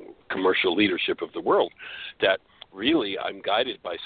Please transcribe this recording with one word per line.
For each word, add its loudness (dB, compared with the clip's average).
commercial 2
leadership 0
of -8
the -8
world. 2
That 4
really 0
I'm -6
guided -2
by -6